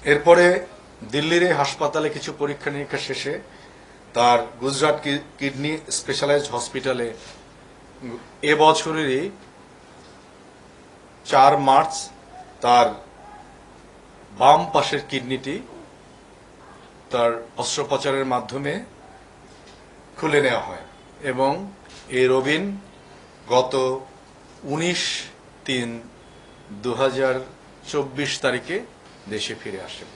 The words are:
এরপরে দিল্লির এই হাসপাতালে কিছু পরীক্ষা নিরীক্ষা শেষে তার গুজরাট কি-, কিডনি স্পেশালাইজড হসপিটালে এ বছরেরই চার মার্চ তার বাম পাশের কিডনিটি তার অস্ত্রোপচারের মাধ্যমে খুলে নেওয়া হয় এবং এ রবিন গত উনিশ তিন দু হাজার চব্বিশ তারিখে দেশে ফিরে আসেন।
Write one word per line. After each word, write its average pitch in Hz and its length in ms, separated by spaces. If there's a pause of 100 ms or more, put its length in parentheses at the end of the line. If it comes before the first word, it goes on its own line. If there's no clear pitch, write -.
(100)
এরপরে 175 560 (440)
দিল্লির 160 320
এই 180 100
হাসপাতালে 147 580
কিছু 147 280
পরীক্ষা 143 320
নিরীক্ষা 143 280
শেষে 139 420 (720)
তার 120 240 (220)
গুজরাট 139 420
কি-, 143 160 (200)
কিডনি 139 400 (120)
স্পেশালাইজড 143 560
হসপিটালে 120 680 (1300)
এ 151 120
বছরেরই 156 760 (1900)
চার 143 340
মার্চ 139 500 (520)
তার 123 260 (1500)
বাম 147 340
পাশের 143 360
কিডনিটি 131 520 (1500)
তার 117 360 (100)
অস্ত্রোপচারের 135 680
মাধ্যমে 131 600 (1300)
খুলে 147 260
নেওয়া 120 180
হয় 92 180 (440)
এবং 143 480 (380)
এ 127 200
রবিন 151 480 (720)
গত 131 520 (640)
উনিশ 165 600 (420)
তিন 120 360 (720)
দু 110 220
হাজার 131 400 (540)
চব্বিশ 139 520
তারিখে 131 400 (500)
দেশে 104 240
ফিরে 95 280
আসেন। 87 340